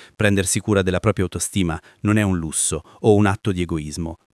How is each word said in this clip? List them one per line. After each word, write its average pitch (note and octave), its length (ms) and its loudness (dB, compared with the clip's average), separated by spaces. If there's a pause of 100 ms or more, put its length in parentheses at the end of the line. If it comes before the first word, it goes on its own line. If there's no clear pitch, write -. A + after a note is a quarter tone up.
(140)
Prendersi G2+ 460 0
cura G2 220 2
della F2+ 180 -2
propria G2+ 240 0
autostima F2 560 -4 (200)
non G#2 160 2
è G#2+ 60 2
un F#2+ 160 2
lusso D#2+ 440 -4 (180)
o A2 140 6
un G#2 120 6
atto G2 260 -2
di F2+ 100 -2
egoismo, E2 560 -6 (160)